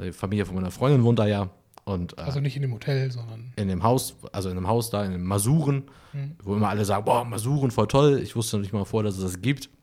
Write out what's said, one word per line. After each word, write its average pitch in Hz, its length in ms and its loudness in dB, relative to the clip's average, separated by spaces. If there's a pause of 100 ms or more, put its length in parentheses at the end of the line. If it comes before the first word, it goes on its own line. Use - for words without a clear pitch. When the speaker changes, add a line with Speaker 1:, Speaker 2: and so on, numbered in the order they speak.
Speaker 1:
Die 90 80 -6
Familie 101 340 -2
von 87 100 -6
meiner 92 160 -2
Freundin 131 320 4
wohnt 117 160 6
da 107 80 4
ja. 101 220 0 (360)
Und, 90 320 -4
äh, - 40 -12
Speaker 2:
Also 139 180 -2
nicht 139 160 -2
in 139 80 -4
dem 127 100 -4
Hotel, 131 380 -2
sondern 117 440 -12
Speaker 1:
in 104 120 -2
dem 92 160 -2
Haus, 127 320 2 (160)
also 95 180 -6
in 90 60 -4
dem 90 120 -4
Haus 113 220 2
da, 101 160 0
in 95 60 -4
dem 90 120 -4
Masuren, 135 600 2 (300)
Speaker 2:
Mhm. 143 300 -10
Speaker 1:
wo 95 120 -4
immer 104 140 2
alle 104 160 0
sagen, 101 200 0
„Boah, 120 200 2
Masuren, 123 460 0
voll 214 160 2
toll.“ 139 360 6
Ich - 120 -10
wusste 113 220 -2
noch 98 60 0
nicht 98 100 -6
mal 101 120 -2
vor, 110 180 0
dass 101 140 -2
es 95 60 -6
das 90 180 -4
gibt. 131 280 -2 (140)